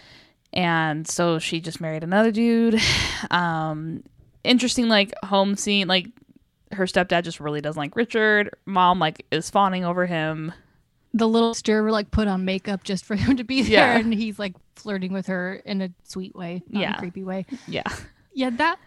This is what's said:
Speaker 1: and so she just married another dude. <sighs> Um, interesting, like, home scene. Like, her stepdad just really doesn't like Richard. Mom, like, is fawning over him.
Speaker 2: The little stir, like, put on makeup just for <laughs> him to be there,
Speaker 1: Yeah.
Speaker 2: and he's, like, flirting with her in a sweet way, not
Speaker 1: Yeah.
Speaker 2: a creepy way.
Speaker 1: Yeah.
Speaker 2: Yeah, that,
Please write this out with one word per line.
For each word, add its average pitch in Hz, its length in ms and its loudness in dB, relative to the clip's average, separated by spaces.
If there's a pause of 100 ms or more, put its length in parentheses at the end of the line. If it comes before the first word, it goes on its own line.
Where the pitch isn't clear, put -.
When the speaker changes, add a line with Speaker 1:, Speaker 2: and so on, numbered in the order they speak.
(540)
Speaker 1:
and 160 540 0
so 170 320 0
she 165 200 -4
just 165 220 -10
married 156 220 -6
another 208 280 4
dude. 226 540 4
<sighs> - 40 4 (420)
Um, 160 720 -2 (400)
interesting, 247 440 2
like, 208 240 4 (140)
home 196 300 2
scene. 202 320 0
Like, 185 200 2 (640)
her 196 140 -2
stepdad 180 380 2
just 170 160 -10
really 151 220 -4
doesn't 156 180 -6
like 143 160 -6
Richard. 214 560 2 (140)
Mom, 180 340 4
like, 160 320 -2
is 156 180 -2
fawning 185 340 2
over 180 220 0
him. 160 480 -4 (640)
Speaker 2:
The 226 100 4
little 226 260 2
stir, 214 380 0
like, 208 200 -2
put 214 160 2
on 190 180 0
makeup 190 380 -4
just 196 220 -4
for 214 100 -4
<laughs> 196 80 -2
him 269 140 4
to 247 60 -6
be 262 200 0
there, 208 80 0 (220)
Speaker 1:
Yeah. 233 60 4
Speaker 2:
and 226 140 0
he's, 214 260 -2
like, 202 140 -6 (220)
flirting 185 380 -6
with 190 140 -6
her 185 280 -4 (100)
in 196 160 -4
a 185 80 -4 (140)
sweet 190 320 -12
way, 175 340 -10
not 202 120 -4
Speaker 1:
Yeah. - 140 -2
Speaker 2:
a - 40 -6
creepy 180 240 -10
way. 185 220 -6 (220)
Speaker 1:
Yeah. 156 160 -6 (500)
Speaker 2:
Yeah, 262 180 -2
that, 311 360 0